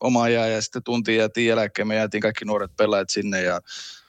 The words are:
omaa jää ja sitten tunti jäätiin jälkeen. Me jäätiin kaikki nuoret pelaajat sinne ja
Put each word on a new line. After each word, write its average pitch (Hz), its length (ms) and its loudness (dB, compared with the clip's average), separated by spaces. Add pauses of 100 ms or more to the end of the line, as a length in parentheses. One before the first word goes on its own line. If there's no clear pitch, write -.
omaa 120 280 4
jää 117 200 2
ja 110 140 -2
sitten - 200 -8
tunti 113 340 0
jäätiin 110 320 0
jälkeen. 107 400 0
Me 107 80 -2
jäätiin 107 240 -2
kaikki 107 240 -2
nuoret 104 320 -2
pelaajat 104 340 2
sinne 98 320 -2
ja 90 180 0 (480)